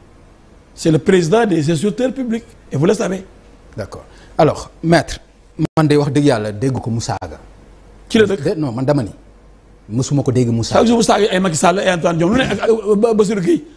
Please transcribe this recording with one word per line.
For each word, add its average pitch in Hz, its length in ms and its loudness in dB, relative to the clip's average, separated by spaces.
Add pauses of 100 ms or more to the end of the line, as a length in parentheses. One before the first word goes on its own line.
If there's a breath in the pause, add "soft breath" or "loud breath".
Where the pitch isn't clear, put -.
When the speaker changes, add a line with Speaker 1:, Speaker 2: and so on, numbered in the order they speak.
(760)
Speaker 1:
C'est - 160 -2
le 151 80 4
président 190 480 2
des 165 240 0
instructeurs 208 420 -2
publics, 233 320 -6 (280)
et 139 40 -4
vous 139 100 0
le 214 80 4
savez. 190 300 -4 (520)
Speaker 2:
D'accord. - 280 -14 (320 loud breath)
Alors, 143 340 0 (120)
maître, 165 360 0 (580)
man 156 100 2
de 147 100 4
wax 143 140 2
dëgg 143 140 0
yàlla 107 280 0
dégg 127 280 -4
ko 113 100 -8
mu 113 100 -4
saaga. 95 380 -8 (720)
Speaker 1:
Ci 226 100 0
la 214 80 6
dëkk. 190 160 -2
Speaker 2:
De-, 180 180 -2
non, 139 120 -4
man 127 120 -4
dama 107 200 0
ni, 95 60 -10 (760)
mësuma 131 360 -2
ko 131 80 0
dégg 120 180 2
mu 117 140 -2
saaga. - 160 0
Speaker 1:
Chaque 233 80 4
jour 233 80 2
mu 233 80 2
saaga 208 260 2
ay 185 80 0
Macky 185 180 -2
Sall, 180 220 2
ay 190 140 0
Antoine 170 260 -2
Diome, 175 160 2
lu 262 80 2
ne - 80 -2
ak, 196 120 -4
ak, 220 80 0 (280)
Ba-, 226 160 2
Bassirou 208 260 2
Guèye, 311 220 0 (140 loud breath)